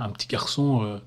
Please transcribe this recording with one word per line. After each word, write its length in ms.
un 80
petit 180
garçon, 560
euh, 240